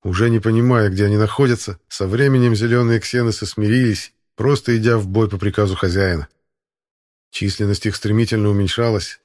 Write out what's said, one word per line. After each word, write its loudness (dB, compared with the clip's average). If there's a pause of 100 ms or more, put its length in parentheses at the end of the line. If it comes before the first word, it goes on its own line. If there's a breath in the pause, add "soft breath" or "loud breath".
Уже 0
не 2
понимая, 2
где 0
они 2
находятся, 0 (100)
со -6
временем 2
зеленые 2
ксеносы -2
смирились, 0 (240)
просто 0
идя 2
в -2
бой 0
по -6
приказу 0
хозяина. -2 (1040)
Численность -2
их -2
стремительно 0
уменьшалась -2